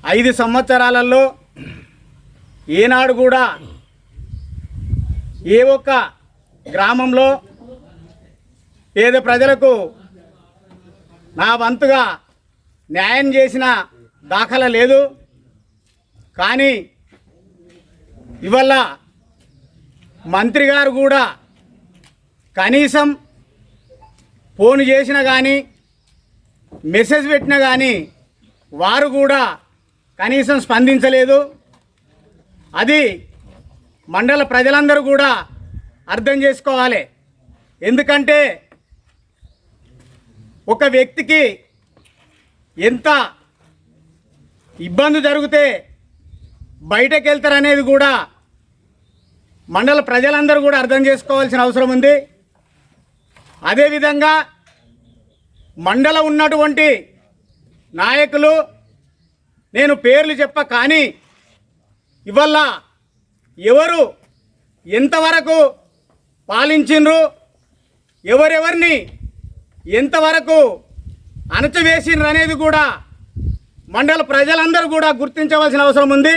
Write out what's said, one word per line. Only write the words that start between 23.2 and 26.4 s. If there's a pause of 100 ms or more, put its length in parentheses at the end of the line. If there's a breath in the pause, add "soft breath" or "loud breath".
ఫోన్ (100)
చేసినా (100)
కానీ, (1400)